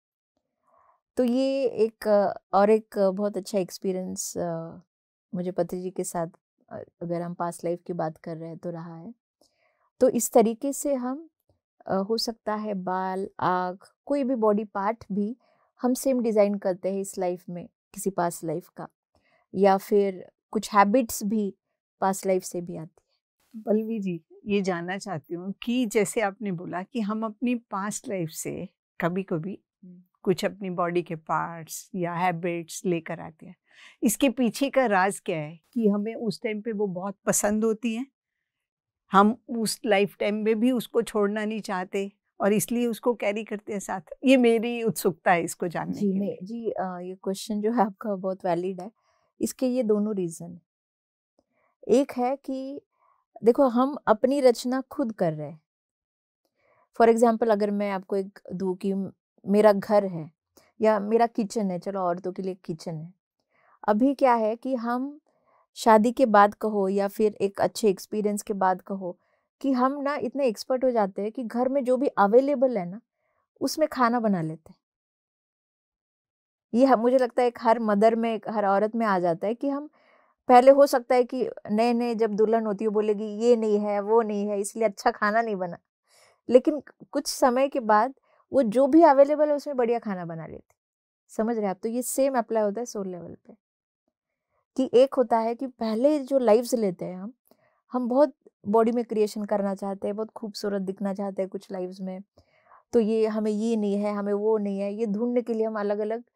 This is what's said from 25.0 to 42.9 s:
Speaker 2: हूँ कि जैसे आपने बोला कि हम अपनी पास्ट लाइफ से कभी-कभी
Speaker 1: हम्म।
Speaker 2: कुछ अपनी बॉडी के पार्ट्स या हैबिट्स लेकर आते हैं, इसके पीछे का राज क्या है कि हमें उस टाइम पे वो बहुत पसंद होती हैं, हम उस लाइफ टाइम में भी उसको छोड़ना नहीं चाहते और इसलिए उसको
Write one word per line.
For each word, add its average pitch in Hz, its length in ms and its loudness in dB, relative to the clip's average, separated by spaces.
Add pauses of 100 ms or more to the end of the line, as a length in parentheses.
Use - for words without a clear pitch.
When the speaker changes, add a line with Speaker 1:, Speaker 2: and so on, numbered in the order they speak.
Speaker 2:
हूँ 185 200 -8 (100)
कि 247 220 -2
जैसे 214 360 0
आपने 202 300 -4
बोला 170 320 -6
कि - 160 -8
हम 220 260 -4
अपनी 240 300 -4
पास्ट 208 540 -8
लाइफ 180 200 -4
से 151 400 -10 (320)
कभी-कभी 180 580 -4 (260)
Speaker 1:
हम्म। 180 180 -20 (200)
Speaker 2:
कुछ 185 220 0
अपनी 190 240 -8
बॉडी 175 340 -2
के 170 120 -10
पार्ट्स 160 800 -8
या 175 180 -4
हैबिट्स 170 720 -4
लेकर 165 340 -4
आते 165 260 -18
हैं, 180 100 -20 (480)
इसके 277 260 2
पीछे 247 400 0
का 262 160 2
राज 196 340 2
क्या 175 180 -4
है 156 220 -10 (140)
कि 226 140 2
हमें 208 280 0
उस 226 260 -6
टाइम 214 200 -4
पे 233 100 -8
वो 208 160 -2
बहुत 185 280 -8 (100)
पसंद 214 380 0
होती 226 320 -2
हैं, 262 120 -8 (1040)
हम 208 260 6 (120)
उस 226 360 -4
लाइफ 202 340 2
टाइम 214 160 -2
में 214 240 0
भी 247 120 2
उसको 233 300 -2
छोड़ना 208 440 -2
नहीं 214 160 -6
चाहते 196 500 -6 (300)
और 202 120 2
इसलिए 240 340 0
उसको 233 260 -2